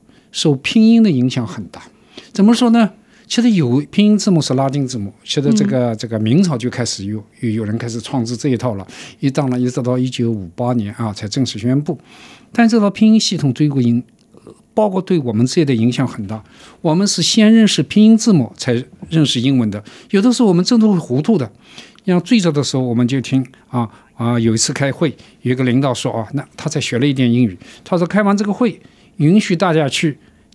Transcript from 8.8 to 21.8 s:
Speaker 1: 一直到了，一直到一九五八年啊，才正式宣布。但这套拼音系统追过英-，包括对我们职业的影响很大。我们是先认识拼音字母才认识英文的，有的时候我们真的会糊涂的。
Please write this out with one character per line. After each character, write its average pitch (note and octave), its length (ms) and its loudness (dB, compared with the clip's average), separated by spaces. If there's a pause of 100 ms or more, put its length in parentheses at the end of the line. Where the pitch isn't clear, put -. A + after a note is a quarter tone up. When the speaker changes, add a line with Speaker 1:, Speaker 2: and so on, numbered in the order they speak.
Speaker 1:
一 C#3+ 80 -2
直 C3 40 0
到 C#3 160 -2
了， B2 120 -2
一 B2+ 100 -2
直 C3 120 -6
到 B2 160 -2
一 B2+ 120 -2
九 A#2 220 -2
五 G2 240 -6
八 B2 180 -2
年 G#2+ 200 -4
啊， A2+ 180 -6
才 G2+ 160 -10
正 B2+ 180 -2
式 A2+ 140 -8
宣 B2+ 220 0
布。 D3+ 180 -6 (540)
但 A#3 160 2
这 A3+ 100 2
套 G3+ 100 2
拼 A3 240 2
音 A3 60 4
系 - 160 -2
统 C#3+ 180 0
追 D3+ 140 0
过 C3+ 140 -2
英-， A#2+ 200 2 (720)
包 G#3+ 120 2
括 F#3+ 140 -4
对 F#3 160 -2
我 B2 160 -4
们 A2+ 140 2
职 F3 120 -2
业 D3+ 60 4
的 C#3 80 0
影 A#2 180 2
响 B2 160 -2
很 G#2 200 -10
大。 G#2+ 160 -10 (380)
我 D#3 120 0
们 G3 140 2
是 F3 160 -2
先 G#3+ 280 4
认 A3+ 160 6
识 - 140 0
拼 G#3 220 2
音 A3 120 8
字 A3 160 2
母 C#3 240 2
才 B2 280 -4 (260)
认 D#3+ 160 2
识 B2 160 -2
英 C3+ 160 2
文 A2 140 0
的， G#2 120 -8 (280)
有 G3 100 2
的 B3 100 4
时 A#3 120 0
候 G#3+ 60 4
我 F3+ 40 4
们 F3 100 2
真 A#3+ 160 2
的 A3 80 4
会 F#3+ 120 2
糊 B2+ 220 -2
涂 A3 140 2
的。 B2 160 -2 (540)